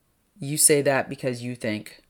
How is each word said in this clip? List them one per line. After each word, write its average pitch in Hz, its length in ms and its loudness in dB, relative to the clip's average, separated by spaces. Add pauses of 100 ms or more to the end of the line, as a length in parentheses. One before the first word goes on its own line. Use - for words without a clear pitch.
(400)
you 147 160 -6
say 151 280 4
that 135 260 2
because 127 320 -4
you 123 140 -8
think 107 540 -8